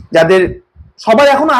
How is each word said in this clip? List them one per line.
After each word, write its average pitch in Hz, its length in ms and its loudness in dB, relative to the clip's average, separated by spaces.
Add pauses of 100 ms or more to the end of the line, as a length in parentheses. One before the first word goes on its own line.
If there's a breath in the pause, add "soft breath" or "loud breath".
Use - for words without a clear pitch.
(160)
যাদের 165 260 2 (640)
সবার 262 320 0
এখনো 302 240 -2